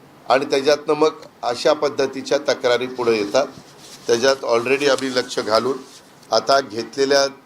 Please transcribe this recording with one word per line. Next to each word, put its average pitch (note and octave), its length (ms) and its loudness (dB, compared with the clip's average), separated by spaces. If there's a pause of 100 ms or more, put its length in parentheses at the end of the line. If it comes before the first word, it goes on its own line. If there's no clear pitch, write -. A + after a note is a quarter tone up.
(280)
आणि C3+ 160 2
त्याच्यातनं D3 500 0
मग D#3 160 2 (320)
अशा B2 300 0
पद्धतीच्या C#3+ 680 -2
तक्रारी B2 480 0
पुढे B2 260 -2
येतात. G#2+ 340 0 (600)
त्याच्यात A#2+ 380 2
already B2 460 2
आम्ही C3 260 -2
लक्ष B2+ 220 -4
घालून A#2 400 0 (520)
आता C3+ 300 2
घेतलेल्या C3+ 640 -2 (200)